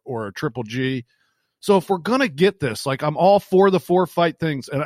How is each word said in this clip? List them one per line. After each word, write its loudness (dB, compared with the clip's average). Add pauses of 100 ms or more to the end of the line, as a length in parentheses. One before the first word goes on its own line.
or -8
a -12
Triple -8
G. -6 (560)
So 2
if -2
we're 0
gonna -2
get 0
this, -6
like, -4
I'm -2
all 4
for 2
the 2
four 0
fight -2
things. -4
And, -6